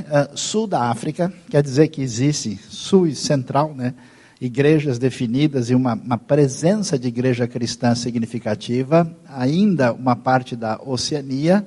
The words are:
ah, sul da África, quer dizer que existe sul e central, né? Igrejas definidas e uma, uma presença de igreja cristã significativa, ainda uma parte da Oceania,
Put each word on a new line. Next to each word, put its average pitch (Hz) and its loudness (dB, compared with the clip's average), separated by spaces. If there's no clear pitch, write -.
ah, 143 2
sul 220 -2
da 160 0
África, 180 -4
quer 147 4
dizer 143 4
que 143 -8
existe 120 -2
sul - 2
e 147 -2
central, 147 -2
né? 123 -4
Igrejas 139 2
definidas 127 0
e 127 4
uma, 127 2
uma 117 -4
presença 147 2
de 123 -4
igreja 120 0
cristã 120 -2
significativa, 120 -2
ainda 139 2
uma 123 0
parte 131 0
da 110 -4
Oceania, 139 -2